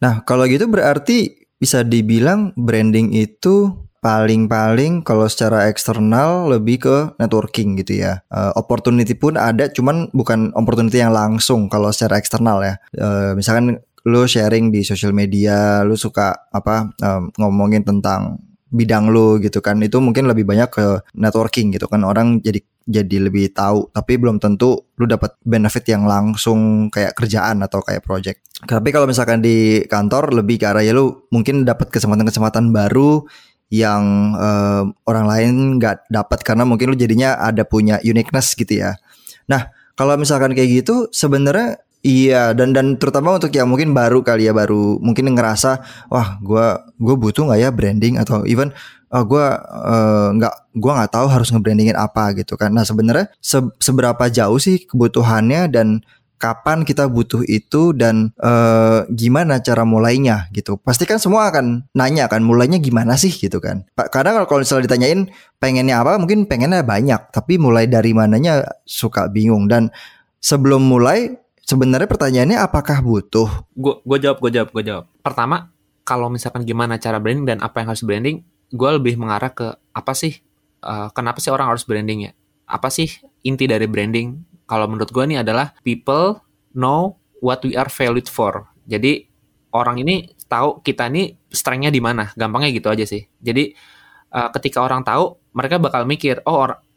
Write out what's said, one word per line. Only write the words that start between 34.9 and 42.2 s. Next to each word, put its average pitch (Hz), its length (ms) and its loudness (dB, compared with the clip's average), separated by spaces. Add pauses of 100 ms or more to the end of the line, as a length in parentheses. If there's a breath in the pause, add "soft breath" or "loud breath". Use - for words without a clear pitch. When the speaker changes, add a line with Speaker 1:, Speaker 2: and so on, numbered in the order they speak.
Speaker 1:
orang 110 160 0
lain 113 260 2 (300)
nggak 107 240 -2
dapat - 400 -4
karena 113 160 2
mungkin 123 320 0
lu - 40 0
jadinya 123 360 2
ada 110 320 -2
punya 107 400 2
uniqueness 117 480 0
gitu 107 240 -2
ya. 98 160 -4 (560 loud breath)
Nah, 135 240 -2 (240 soft breath)
kalau 139 160 2
misalkan 143 400 0
kayak 127 320 2
gitu 233 240 0
sebenarnya 147 720 0 (240)
iya, 131 480 4